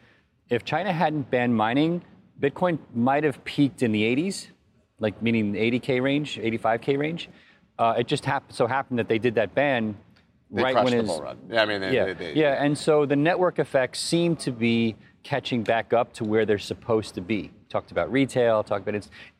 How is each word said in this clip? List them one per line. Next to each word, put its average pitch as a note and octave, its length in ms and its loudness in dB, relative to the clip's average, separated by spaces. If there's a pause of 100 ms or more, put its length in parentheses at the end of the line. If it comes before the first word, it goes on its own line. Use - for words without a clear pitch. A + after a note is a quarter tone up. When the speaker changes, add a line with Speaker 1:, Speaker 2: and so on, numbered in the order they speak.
(500)
Speaker 1:
if A#2+ 160 -2
China F3+ 260 -2
hadn't D#3 380 0
banned B2 260 2
mining, C#3+ 460 2 (380)
Bitcoin D#3+ 400 0 (160)
might C3 280 2
have D3 200 -2
peaked - 400 0
in A2+ 80 2
the G#2+ 120 2
eighties, C#3+ 440 -2 (520)
like, G#2+ 220 -2
meaning A2+ 300 2
the F#2+ 80 -4
eighty A#2 200 0
K B2+ 200 -2
range, C#3 400 -2
eighty-five A2+ 420 -2
K C#3 160 0
range. D#3+ 320 -6 (480)
Uh, A#2 200 2
it A#2+ 100 0
just D3 180 -2
hap-, C#3 260 -4
so B2 160 0
happened B2+ 320 -2
that G#2 80 -2
they A2+ 120 2
did A#2 160 0
that G#2 200 0
ban A#2+ 400 0 (560)
Speaker 2:
They A2+ 120 -2
Speaker 1:
right C3 100 2
Speaker 2:
crushed A#2+ 120 4
Speaker 1:
when B2 80 2
Speaker 2:
the A#2+ 60 2
Speaker 1:
it's A2 80 0
Speaker 2:
bull D#2+ 140 -4
run. B1+ 160 -10 (120)
Yeah, A2 140 2
I - 20 6
mean, G#2 160 -2
they, F#2+ 120 -2
Speaker 1:
Yeah, G#2 120 2
Speaker 2:
they, F#2+ 80 -4
they E2+ 200 -8
Speaker 1:
yeah, C#3 300 2
and D3 140 0
so D3+ 300 2
the C#3+ 80 0
network E3+ 440 0
effects C3 400 0
seem E3+ 380 0
to - 140 -6
be A#2 440 0 (280)
catching B2+ 400 -4
back A2+ 300 0
up A#2+ 200 2
to - 100 -8
where G#2+ 220 2
they're G#2 140 2
supposed - 560 -4
to G2+ 60 -6
be. F2+ 300 -4 (180)
Talked - 220 -6
about E2+ 200 -2
retail, A#2+ 520 2
talked G#2 200 -4
about G#2 120 -4
ins-, G#2 140 -8 (300)